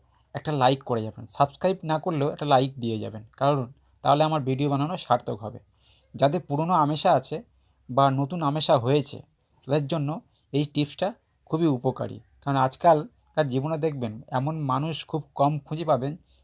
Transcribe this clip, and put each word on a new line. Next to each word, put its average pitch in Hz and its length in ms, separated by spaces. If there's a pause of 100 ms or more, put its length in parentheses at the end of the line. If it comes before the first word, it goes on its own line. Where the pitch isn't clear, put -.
(360)
একটা 147 160
লাইক 135 320
করে 117 200
যাবেন। 110 240
সাবস্ক্রাইব 185 560
না 156 160
করলেও 147 340
একটা - 120
লাইক 135 340
দিয়ে 117 200
যাবেন, 107 240 (140)
কারণ 143 200 (460)
তাহলে 143 200
আমার 156 180
ভিডিও 131 280
বানানো 143 280
সার্থক 123 440
হবে। 110 180 (560)
যাদের 143 260
পুরনো 160 320
আমেশা 156 400
আছে 139 220 (540)
বা 131 220
নতুন 139 320
আমেশা 151 340
হয়েছে, 127 400 (460)
তাদের 143 240
জন্য 147 220 (440)
এই 143 120
টিপসটা 147 420 (380)
খুবই 160 220
উপকারী। 123 500 (240)
কারণ 139 160
আজকালকার 151 880
জীবনে 135 300
দেখবেন, 143 360 (140)
এমন 139 340
মানুষ 143 340 (100)
খুব 156 160 (120)
কম 147 260
খুঁজে 160 260
পাবেন 139 280 (300)